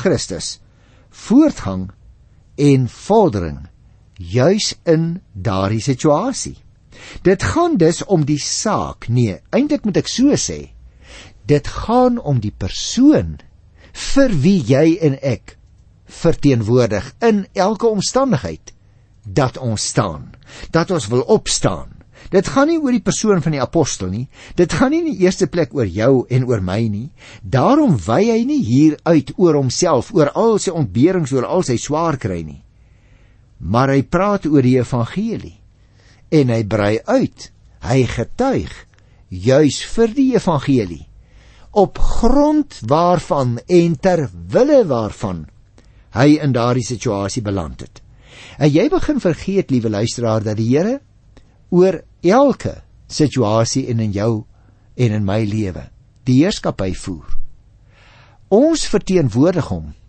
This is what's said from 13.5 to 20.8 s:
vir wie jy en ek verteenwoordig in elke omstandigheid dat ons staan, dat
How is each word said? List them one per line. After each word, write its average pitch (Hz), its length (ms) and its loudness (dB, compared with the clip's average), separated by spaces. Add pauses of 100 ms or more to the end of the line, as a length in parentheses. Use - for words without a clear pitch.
vir 269 320 4
wie 190 160 4
jy 143 400 2
en 143 240 2
ek - 320 -6 (560)
verteenwoordig 120 1080 0
in 214 340 2
elke 202 340 0
omstandigheid 214 840 -2 (500)
dat 123 340 -2
ons 117 260 -4 (100)
staan, 98 380 -4 (400)
dat 170 200 -2